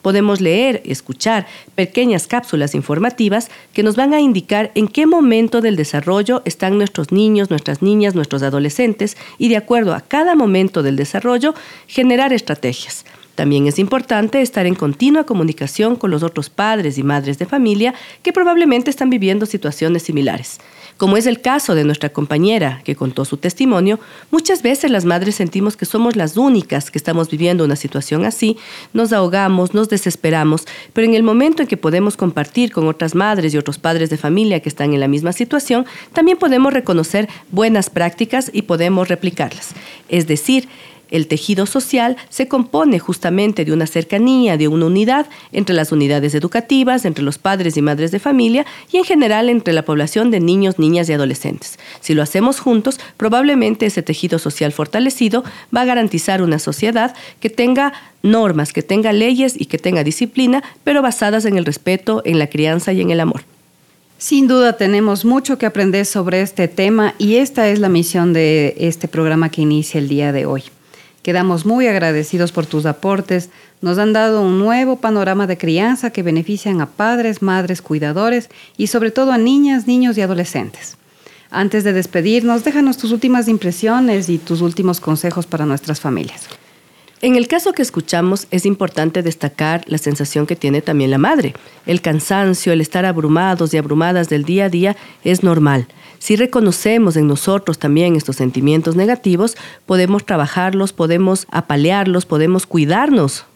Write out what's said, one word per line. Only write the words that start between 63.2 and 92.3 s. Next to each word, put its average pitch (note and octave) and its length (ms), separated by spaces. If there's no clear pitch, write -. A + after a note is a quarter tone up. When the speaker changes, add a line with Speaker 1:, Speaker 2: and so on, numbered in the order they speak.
Speaker 1:
amor. E3 220
Speaker 2:
Sin C#4 320
duda A#3+ 300
tenemos G3+ 480
mucho C4 320
que A#3 80
aprender G3 400
sobre F#3 340
este F#3+ 280
tema G#3 500
y G#3 180
esta B3+ 320
es G#3 120
la F#3+ 100
misión E3+ 420
de D#3 460
este E3 300
programa D#3+ 420
que D#3+ 100
inicia D3+ 380
el C#3+ 100
día C#3+ 240
de C#3 140
hoy. C3+ 160
Quedamos F3+ 420
muy A#3+ 220
agradecidos E3+ 640
por E3 160
tus D3+ 180
aportes. F#3 640
Nos F3+ 180
han G#3+ 140
dado A3 300
un F#3 160
nuevo B3 380
panorama G3+ 500
de F#3 100
crianza G#3 540
que G3 140
benefician F3 560
a D3 60
padres, A3+ 560
madres, F#3 380
cuidadores F#3 720
y G#3 120
sobre A3+ 240
todo C4 180
a B3 80
niñas, C4 480
niños B3 320
y G#3 40
adolescentes. F3 720
Antes G3+ 360
de G#3 80
despedirnos, G#3+ 720
déjanos C#4 320
tus A3+ 160
últimas A#3+ 340
impresiones G#3+ 840
y E3+ 100
tus E3+ 240
últimos F3 360
consejos E3+ 480
para D3+ 200
nuestras D3 340
familias. - 480
Speaker 1:
En B3+ 160
el A#3+ 100
caso E4+ 260
que D4+ 100
escuchamos, F3+ 680
es F3+ 160
importante F3+ 560
destacar D#3+ 640
la D#3 120
sensación D3 460
que - 120
tiene C#3+ 260
también C#3+ 300
la C3+ 60
madre. A#3 360
El F3+ 140
cansancio, F3+ 720